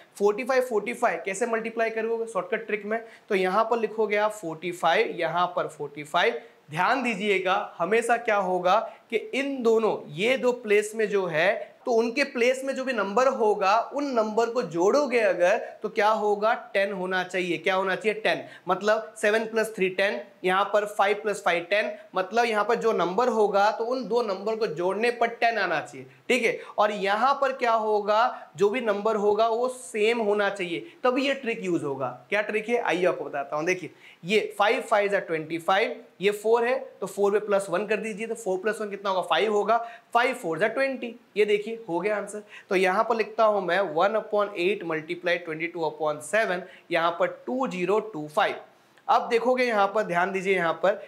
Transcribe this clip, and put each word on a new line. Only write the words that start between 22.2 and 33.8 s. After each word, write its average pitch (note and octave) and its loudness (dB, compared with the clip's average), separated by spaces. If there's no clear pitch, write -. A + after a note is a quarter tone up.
यहाँ G#3+ 2
पर A#3 2
जो G#3+ 0
number F#3+ 2
होगा G#3 4
तो A3+ -4
उन B3 -4
दो A#3+ 2
number G3+ -4
को A3 -2
जोड़ने F#3+ 0
पर A#3 0
टेन A3+ 0
आना F3 0
चाहिए, C3 -14
ठीक A#3 2
है। F#3+ 0
और G#3+ 4
यहाँ G#3+ 2
पर C4+ 2
क्या B3 0
होगा, G#3+ 0
जो G3+ 4
भी B3 -2
number G#3 0
होगा G#3 2
वो A#3+ 0
same A3+ -2
होना G#3 2
चाहिए, F3 -6
तभी C4 2
ये C#4 2
trick A3+ -6
use E3 0
होगा। C3+ -4
क्या G#3 0
trick G#3+ -4
है, A#3+ 0
आइए F3 0
आपको D#3 0
बताता C#3 -6
हूँ। D#3 -4
देखिए F3+ -4